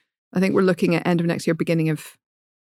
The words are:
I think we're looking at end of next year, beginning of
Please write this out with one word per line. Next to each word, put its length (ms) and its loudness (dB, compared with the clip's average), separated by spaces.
I 60 0
think 140 2
we're 80 2
looking 320 2
at 120 -2
end 140 2
of 60 0
next 200 -4
year, 80 2
beginning 340 0
of 300 -6